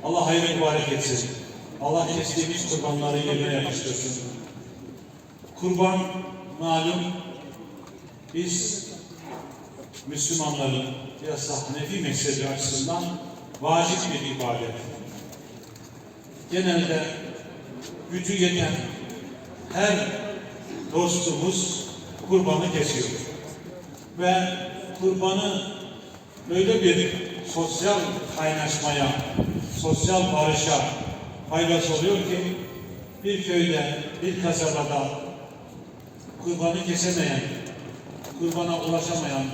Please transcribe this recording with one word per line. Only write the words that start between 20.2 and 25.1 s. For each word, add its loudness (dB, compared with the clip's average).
dostumuz 2
kurbanı 6
kesiyor. 2
Ve 6
kurbanı 4